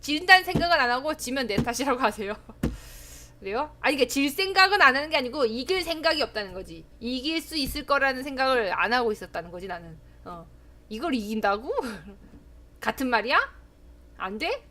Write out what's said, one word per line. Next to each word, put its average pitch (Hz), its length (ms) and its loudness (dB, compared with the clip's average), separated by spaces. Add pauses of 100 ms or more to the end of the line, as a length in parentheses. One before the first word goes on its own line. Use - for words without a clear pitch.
진다는 359 420 4
생각은 349 340 2
안 247 140 4
하고 277 240 -2
지면 254 320 -4
내 202 80 -2
탓이라고 247 460 0
하세요. 208 340 -2 (260)
<laughs> - 760 -10
그래요? 226 400 -6
아니, 285 160 2
이게 262 100 4
질 277 240 0
생각은 381 520 4
안 262 160 8
하는 302 120 -2
게 311 80 -2
아니고 262 280 0
이길 254 360 -2
생각이 320 400 0
없다는 208 320 -6
거지. 175 320 -12 (140)
이길 262 420 -4
수 - 140 -10
있을 285 300 -2
거라는 269 380 2
생각을 262 540 0
안 180 160 2
하고 240 200 4
있었다는 175 360 -8
거지, 175 180 -12
나는. 170 300 -10 (280)
어. 175 200 -14 (440)
이걸 262 260 -2
이긴다고? 214 580 0 (540)
<laughs> - 540 -20
같은 233 280 -2
말이야? 240 300 4 (800)
안 196 200 -8
돼? 392 340 -4